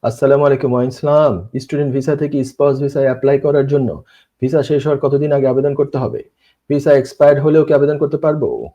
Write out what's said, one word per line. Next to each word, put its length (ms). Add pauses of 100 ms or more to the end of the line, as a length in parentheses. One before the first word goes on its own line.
"আসসালামু 440
আলাইকুম।" 280
ওয়া 100
ইসলাম। 760
"স্টুডেন্ট 340
ভিসা 220
থেকে 280
স্পাউস 380
ভিসায় 220
অ্যাপ্লাই 360
করার 280
জন্য 360 (380)
ভিসা 220
শেষ 200
হওয়ার 160
কতদিন 320
আগে 160
আবেদন 260
করতে 240
হবে? 260 (460)
ভিসা 240
এক্সপায়ার্ড 480
হলেও 240
কি 80
আবেদন 240
করতে 200
পারবো?" 580